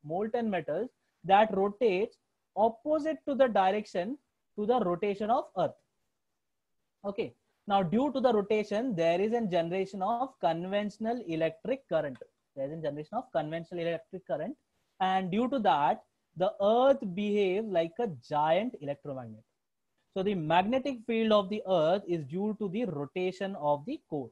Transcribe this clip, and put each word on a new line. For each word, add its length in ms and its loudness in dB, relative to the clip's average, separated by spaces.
molten 460 -4
metals 400 -4
that 320 6
rotates 600 0
opposite 720 0
to 80 -2
the 120 6
direction 680 0
to 100 -4
the 160 2
rotation 500 -2
of 140 2
Earth. 160 0
Okay. 280 -6
Now, 140 4
due 300 2
to 80 -2
the 140 4
rotation, 600 0
there 260 2
is 120 0
a 80 0
generation 600 -2
of 380 -2
conventional 880 -2
electric 600 -4
current. 280 -2
There 100 -6
is 140 -8
a 20 -10
generation 360 -6
of 140 -8
conventional 500 -6
electric 460 -6
current. 280 -4
And 320 0
due 180 0
to 100 -2
that, 440 2
the 240 0
Earth 420 6
behaves 520 0
like 320 0
a 100 0
giant 540 2
electromagnet. 600 -10
So 80 -2
the 140 0
magnetic 720 0
field 240 0
of 180 2
the 180 -6
Earth 400 2
is 180 -2
due 340 -4
to 100 -4
the 160 -4
rotation 680 -6
of 320 0
the 200 -8
core. 240 -6